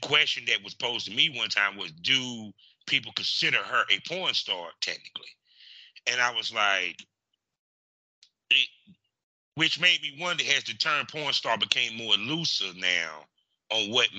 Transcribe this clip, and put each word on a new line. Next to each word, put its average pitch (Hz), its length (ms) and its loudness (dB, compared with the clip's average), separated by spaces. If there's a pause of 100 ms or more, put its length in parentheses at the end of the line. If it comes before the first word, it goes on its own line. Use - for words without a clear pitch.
question 139 460 2
that 113 160 0
was 196 100 -12
posed 120 340 -4
to 98 80 -10
me 156 220 2
one 110 120 -4
time 101 280 2
was, 92 140 -8
"Do 113 600 -2 (360)
people 131 280 -2
consider 131 420 0
her 110 340 2
a 98 160 4
porn 170 260 -2
star 90 360 -4 (120)
technically?" - 480 -8 (800)
And 123 120 2
I 123 160 4
was 107 160 -4
like, 98 540 0 (1400)
it, 131 180 4 (880)
which 151 240 0
made 170 220 4
me 147 180 -10
wonder, 170 260 0
has 135 180 2
the 117 100 -8
term 139 320 0
porn 147 280 -4
star 117 240 0
became 117 400 0
more 113 180 0
looser 110 600 -2
now 85 480 0 (440)
on 104 220 -2
what 120 160 4 (120)